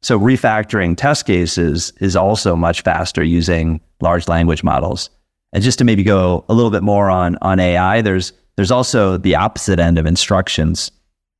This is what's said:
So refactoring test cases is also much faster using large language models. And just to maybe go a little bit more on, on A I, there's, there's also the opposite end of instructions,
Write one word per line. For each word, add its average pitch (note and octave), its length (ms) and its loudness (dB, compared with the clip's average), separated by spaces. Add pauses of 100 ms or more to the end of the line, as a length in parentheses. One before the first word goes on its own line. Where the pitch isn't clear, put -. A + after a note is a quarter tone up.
So A#2 180 0
refactoring G#2+ 760 0
test D3 300 -2
cases E2+ 760 0
is F#2+ 160 0
also F#2+ 400 0
much E2+ 240 0
faster E2+ 420 -2
using E2 580 0 (200)
large E2+ 260 0
language E2 380 0
models. D2+ 460 -2 (420)
And G2 100 -2
just B2 180 0
to C#3+ 40 2
maybe G#2+ 180 2
go F#2 460 0
a A2 60 0
little A#2 160 2
bit G2+ 120 -2
more G2+ 280 2
on, F2+ 320 0
on F#2 180 0
A F2+ 160 2
I, F#2+ 240 2
there's, F#2+ 320 -2 (240)
there's G2 140 0
also A#2 480 0
the F2+ 160 0
opposite F#2 440 0
end E2+ 200 2
of D#2+ 80 0
instructions, F2 840 -2 (500)